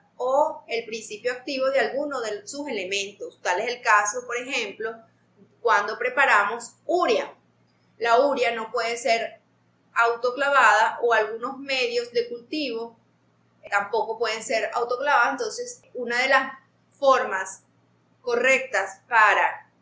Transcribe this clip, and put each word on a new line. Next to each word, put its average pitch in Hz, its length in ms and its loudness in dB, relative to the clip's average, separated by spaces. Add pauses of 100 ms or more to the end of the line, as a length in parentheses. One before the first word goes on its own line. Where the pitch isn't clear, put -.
(180)
o 277 500 0
el 226 180 -4
principio 220 480 -6
activo 262 380 -2
de 269 80 2
alguno 262 420 -2
de 208 260 -6
sus 285 200 -10
elementos. 196 760 -6
Tal 185 180 -2
es 240 100 -4
el - 120 -8
caso, 220 460 2
por 240 100 -6
ejemplo, 233 580 -6 (680)
cuando 220 360 2
preparamos 233 800 2 (100)
urea. 294 480 0 (640)
La 233 220 4
urea 247 320 2
no 226 200 -6
puede 233 260 -4
ser 226 420 -2 (540)
autoclavada 233 1080 2
o 233 120 2
algunos 226 440 -2
medios 254 540 -4
de 233 180 -2
cultivo 233 680 -8 (720)
tampoco 208 480 -2
pueden 220 240 -2
ser 220 320 -2
autoclavados. 247 580 2
Entonces, 247 500 -8 (120)
una 240 280 -4
de 269 80 2
las 269 240 4 (440)
formas 240 640 2 (580)
correctas 240 880 0
para 185 640 4 (100)